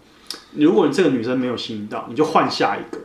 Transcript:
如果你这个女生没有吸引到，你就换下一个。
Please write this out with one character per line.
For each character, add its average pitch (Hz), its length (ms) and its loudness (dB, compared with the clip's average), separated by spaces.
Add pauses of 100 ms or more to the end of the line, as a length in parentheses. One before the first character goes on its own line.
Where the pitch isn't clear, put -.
(540)
如 151 200 4
果 196 120 4
你 135 60 0
这 190 100 2
个 160 80 4
女 123 120 0
生 127 160 -2
没 127 80 0
有 123 100 -4
吸 110 180 -8
引 107 140 -8
到， 113 200 -10
你 117 60 -12
就 143 100 2
换 - 260 2
下 - 260 -2
一 - 180 -12
个。 - 100 -12